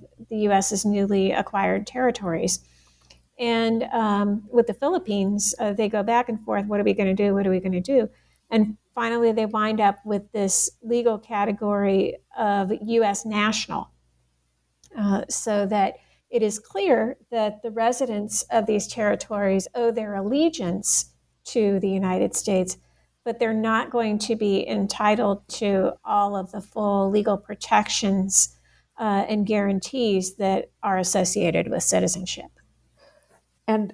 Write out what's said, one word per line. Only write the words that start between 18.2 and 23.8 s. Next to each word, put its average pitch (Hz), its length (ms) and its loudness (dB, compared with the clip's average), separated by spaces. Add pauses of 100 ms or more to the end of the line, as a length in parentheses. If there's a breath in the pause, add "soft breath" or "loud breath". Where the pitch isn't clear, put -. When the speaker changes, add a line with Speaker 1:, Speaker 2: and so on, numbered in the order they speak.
Speaker 1:
of 220 140 2
these 208 220 0
territories 202 840 0
owe 233 180 0
their 214 240 -4
allegiance 214 1000 -2 (400)
to 202 260 2
the 190 220 0
United 190 340 0
States, 185 420 0 (460)
but 233 160 -6
they're 226 140 0 (180)
not 220 180 0